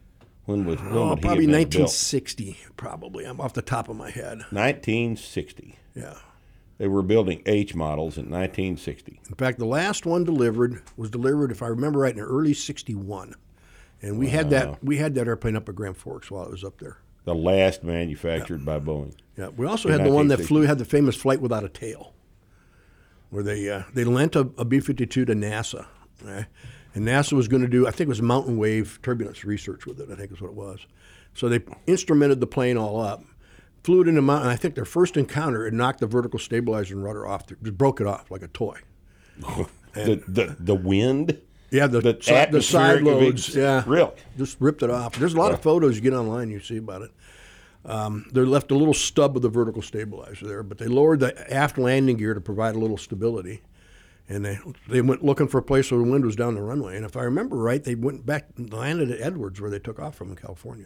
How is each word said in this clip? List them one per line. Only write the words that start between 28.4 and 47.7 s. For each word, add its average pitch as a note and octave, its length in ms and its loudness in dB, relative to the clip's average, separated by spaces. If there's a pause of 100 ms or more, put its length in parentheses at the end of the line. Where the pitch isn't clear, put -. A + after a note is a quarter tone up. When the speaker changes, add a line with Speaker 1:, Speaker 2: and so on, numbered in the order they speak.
Speaker 2:
wave G#2+ 460 -2
turbulence A2+ 420 -6
research G2+ 400 -8
with C3 140 -14
it, - 100 -14
I F#2 60 -16
think G2 160 -14
is F2 100 -16
what F2+ 80 -10
it G#2+ 60 -16
was. G2 300 -14 (480)
So - 160 -2
they A#2 100 4 (280)
instrumented C#3+ 520 4
the A#2+ 80 -2
plane B2 300 0
all G#2+ 220 -2
up, G#2 240 -6 (600)
flew F3+ 180 6
it E3+ 60 4
in E3 80 4
the D3 60 6
mountain. C#3 280 4
I A#2+ 60 2
think D#3 200 -2
their A#2+ 100 -6
first F3 300 2
encounter, C3+ 520 0
it A2 60 -4
knocked B2+ 260 0
the A2+ 80 0
vertical A#2 320 0
stabilizer A2 560 -2
and G2 80 -6
rudder G#2 240 -8
off, G2 200 -6
just G#2 300 -10
broke C3 240 2
it G2+ 60 0
off - 240 -6
like F#2+ 100 -12
a F2 60 -14
toy. - 320 -8 (600)
Speaker 1:
<laughs> E2+ 260 -4 (280)
Speaker 2:
And G#2+ 260 2
Speaker 1:
The, - 60 -18
the, F#2+ 320 0
the F#2+ 160 2
wind? B2 640 2 (320)
Speaker 2:
Yeah, C#3 160 4
the A#2+ 140 2
Speaker 1:
The A#2 200 4
Speaker 2:
si-, A#2+ 120 4 (180)
the D3 100 4
side D#3+ 380 6
Speaker 1:
atmospheric D3+ 60 0
Speaker 2:
loads, C3 440 4
Speaker 1:
events? - 60 -4
Speaker 2:
yeah. C3+ 320 4
Speaker 1:
Really? D3+ 240 4 (260)
Speaker 2:
Just C3 220 -6
ripped D3 240 2
it A#2+ 60 2
off. A#2+ 260 -4
There's D#3+ 180 0
a D#3+ 40 0
lot G3+ 140 4
of E3+ 80 0
Speaker 1:
Yeah. - 40 -12
Speaker 2:
photos D#3 320 6
you G#2+ 60 -6
get C3 120 4
online, A#2 380 -2
you G2+ 80 -8
see A2 180 -10
about G#2 260 -10
it. - 80 -18 (720)